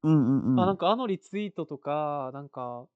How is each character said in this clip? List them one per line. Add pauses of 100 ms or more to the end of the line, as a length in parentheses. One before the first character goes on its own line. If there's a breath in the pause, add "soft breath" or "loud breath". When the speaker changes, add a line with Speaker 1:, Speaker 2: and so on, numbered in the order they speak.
Speaker 1:
う
ん
う
ん
う
ん。
Speaker 2:
あ、
な
ん
か
あ
の
リ
ツ
イ
ー
ト
と
か、
な
ん
か、